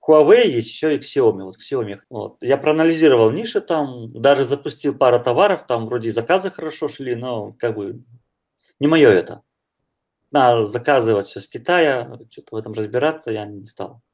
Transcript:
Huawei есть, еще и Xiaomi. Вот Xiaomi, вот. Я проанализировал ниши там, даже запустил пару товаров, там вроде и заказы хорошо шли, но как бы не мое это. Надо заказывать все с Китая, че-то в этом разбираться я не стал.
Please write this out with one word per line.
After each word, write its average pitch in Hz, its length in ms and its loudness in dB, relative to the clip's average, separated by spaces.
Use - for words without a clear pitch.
Huawei 160 400 6
есть, 120 220 -2
еще 156 200 -4
и 143 80 0
Xiaomi. 107 460 0
Вот 92 140 -16
Xiaomi, 107 400 -8
вот. 104 320 -12
Я 131 160 0
проанализировал 156 760 4
ниши 214 280 -4
там, 131 520 -6
даже 135 320 2
запустил 143 520 -6
пару 123 260 4
товаров, 160 440 0
там 113 200 -4
вроде 117 240 -4
и - 20 -8
заказы 180 380 -2
хорошо 156 380 -10
шли, 127 280 -8
но 113 420 -8
как 113 180 -4
бы 104 260 -10
не 139 80 0
мое 156 220 6
это. - 320 0
Надо 123 340 4
заказывать 113 600 0
все - 140 -14
с - 80 -18
Китая, 139 720 -2
че-то - 260 -16
в - 20 -6
этом 110 160 -12
разбираться 123 580 -4
я 107 140 -8
не 104 200 -18
стал. - 360 -16